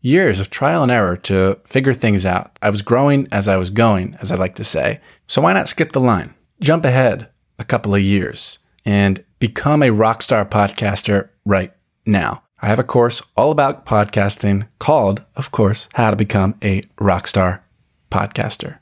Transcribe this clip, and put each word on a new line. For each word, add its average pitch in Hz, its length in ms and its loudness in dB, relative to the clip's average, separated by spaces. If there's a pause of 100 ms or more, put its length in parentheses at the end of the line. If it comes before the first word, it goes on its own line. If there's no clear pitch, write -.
years 131 400 2
of 98 100 -6
trial 151 320 0
and 123 100 2
error 98 240 0
to 95 480 0
figure 135 300 0
things 101 320 0
out. - 360 -4
I 104 80 0
was 101 120 -4
growing 139 500 2
as 101 160 -2
I 98 80 2
was 92 140 -2
going, 101 500 0
as 101 100 -8
I - 60 -2
like 92 200 -4
to - 80 -10
say. - 360 -4 (260)
So - 160 0
why - 100 2
not 160 160 -2
skip - 240 -4
the 139 80 0
line? 120 340 0 (260)
Jump 165 240 2
ahead 127 440 2 (300)
a - 60 -8
couple 107 300 -2
of 101 80 4
years - 560 -2 (260)
and 101 400 0 (140)
become 147 440 0
a 131 80 4
rock 110 320 2
star 107 220 0
podcaster 101 880 -2 (140)
right 101 280 0 (340)
now. 101 360 -2 (200)
I - 60 -2
have 110 100 2
a 127 60 0
course 120 380 0 (140)
all 143 140 4
about 143 360 0
podcasting 104 800 0 (100)
called, 107 440 2 (140)
of - 140 -8
course, 107 440 0
How 113 160 2
to 104 60 0
Become 101 460 0
a 98 180 0 (180)
Rockstar 92 640 0 (500)
Podcaster. - 720 -6